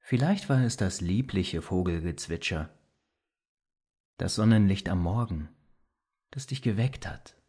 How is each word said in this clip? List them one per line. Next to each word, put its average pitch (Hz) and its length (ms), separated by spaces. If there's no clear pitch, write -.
Vielleicht 160 440
war 131 120
es 117 140
das 95 240
liebliche 92 640
Vogelgezwitscher, 85 1160
das - 160
Sonnenlicht 104 560
am 92 120
Morgen, 87 460
das - 160
dich - 140
geweckt 117 460
hat - 420